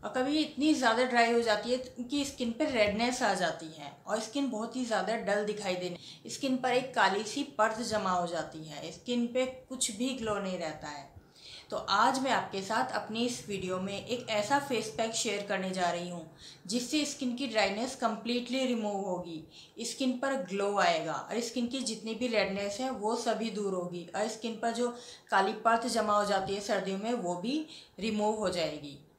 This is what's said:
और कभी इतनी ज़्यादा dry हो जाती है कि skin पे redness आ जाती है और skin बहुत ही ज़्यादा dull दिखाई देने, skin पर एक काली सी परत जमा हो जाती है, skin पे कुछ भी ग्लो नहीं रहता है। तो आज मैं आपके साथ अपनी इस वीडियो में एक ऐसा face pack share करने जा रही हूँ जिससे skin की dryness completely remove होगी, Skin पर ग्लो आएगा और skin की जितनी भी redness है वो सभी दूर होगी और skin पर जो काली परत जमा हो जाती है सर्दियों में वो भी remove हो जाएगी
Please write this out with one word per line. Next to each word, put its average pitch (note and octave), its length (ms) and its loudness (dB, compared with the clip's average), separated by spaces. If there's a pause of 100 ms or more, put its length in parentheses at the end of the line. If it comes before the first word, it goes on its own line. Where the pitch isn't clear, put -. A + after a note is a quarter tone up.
और G#3+ 80 -6
कभी C#4 260 2
इतनी D4+ 360 4
ज़्यादा B3 300 4
dry A#3 280 6
हो A#3 100 6
जाती A3 280 2
है B3 80 2 (260)
कि C#4+ 200 0
skin A#3 280 -4
पे C#4+ 180 0
redness A#3 520 2
आ G#3 140 4
जाती D#3+ 360 -2
है D3 200 -14 (140)
और G#3+ 140 0
skin C#4 300 -2
बहुत A3 260 -4
ही B3+ 80 -2
ज़्यादा G#3+ 400 0
dull G3+ 220 2
दिखाई G3 300 -2
देने, F3+ 540 -8
skin C4 260 0
पर B3+ 160 0
एक C4 220 2
काली G3+ 300 4
सी C#4+ 180 -4 (160)
परत A3 280 4
जमा G3+ 240 0
हो F3+ 180 2
जाती D#3+ 360 -6
है, D#3 280 -10
skin A#3+ 340 0
पे B3+ 200 0 (220)
कुछ B3+ 300 -2
भी B3 160 0
ग्लो G#3+ 240 -2
नहीं F#3 200 -2
रहता D#3 300 -6
है। C#3+ 240 -12 (520)
तो - 120 -6
आज A#3 440 6
मैं C4 100 2
आपके G3 320 0
साथ A3+ 320 0
अपनी A3 300 0
इस A#3+ 240 -2
वीडियो F#3 320 -2
में F#3+ 160 -4
एक A#3+ 340 -6
ऐसा G#3+ 300 4
face A#3+ 360 -2
pack A3+ 180 0
share G3+ 320 0
करने F#3 240 -2
जा F3+ 200 0
रही F3 180 -4
हूँ E3+ 180 -10 (400)
जिससे A#3+ 380 0
skin B3+ 320 -2
की C#4 100 -4
dryness G#3+ 500 0
completely A#3+ 680 0
remove G#3+ 340 0
होगी, F3 420 -4 (400)
Skin B3+ 360 0
पर C4+ 160 0 (100)
ग्लो G3+ 340 0
आएगा D#3+ 340 4
और G3+ 280 -4
skin A#3 260 -2
की C4 160 -2
जितनी A3 320 -4
भी B3 120 -2
redness G3+ 540 0
है C4 120 0
वो G#3+ 240 0
सभी A3+ 340 0
दूर G3 240 -2
होगी F3 320 -4 (100)
और G#3+ 120 0
skin A3 340 -6
पर A#3 100 0
जो A#3+ 160 0 (420)
काली G3 220 4 (100)
परत A#3 260 4
जमा G#3+ 300 2
हो G#3 60 4
जाती F#3+ 300 0
है G#3 60 -4
सर्दियों F#3+ 380 0
में A3 160 -2
वो F3+ 220 -2
भी A3 180 -2 (460)
remove G#3+ 360 2
हो G#3 140 0
जाएगी D3+ 480 -4 (200)